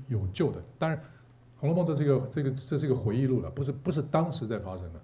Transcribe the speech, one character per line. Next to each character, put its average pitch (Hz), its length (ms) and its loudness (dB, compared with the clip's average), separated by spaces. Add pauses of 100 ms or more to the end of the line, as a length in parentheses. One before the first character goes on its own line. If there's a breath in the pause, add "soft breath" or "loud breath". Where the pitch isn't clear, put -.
有 101 200 0
救 135 240 0
的。 85 100 -10 (160)
当 160 100 0
然， 156 100 -2 (600 loud breath)
《红 139 120 0
楼 165 40 4
梦》 175 140 4
这 156 60 2
是 143 100 2
一 - 20 2
个， 135 140 6 (100)
这 156 120 -2
个， 135 80 0
这 135 280 -2
是 151 80 0
一 - 20 2
个 131 60 4
回 104 220 0
忆 135 100 4
录 127 140 2
了， 82 100 -4
不 139 140 -4
是， 139 80 -2
不 - 180 -4
是 151 100 0
当 165 300 2
时 117 160 -6
在 107 120 -2
发 92 180 -8
生 90 160 -10
的 82 120 -16